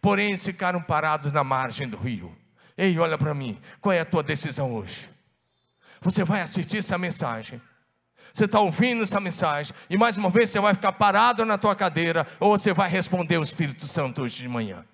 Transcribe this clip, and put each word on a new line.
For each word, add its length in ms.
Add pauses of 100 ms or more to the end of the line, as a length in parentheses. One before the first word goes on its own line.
Porém, 280
eles 160
ficaram 360
parados 520
na 100
margem 460
do 80
rio. 380 (420)
Ei, 240
olha 180
pra 160
mim. 260 (200)
Qual 120
é 60
a 60
tua 180
decisão 500
hoje? 380 (880)
Você 220
vai 180
assistir 380
essa 180
mensagem. 640 (720)
Você 140
tá 140
ouvindo 420
essa 160
mensagem. 560 (160)
E 80
mais 180
uma 140
vez 200
você 100
vai 120
ficar 200
parado 520
na 140
tua 160
cadeira. 500 (140)
Ou 180
você 160
vai 160
responder 500
o 40
Espírito 460
Santo 340
hoje 140
de 100
manhã. 480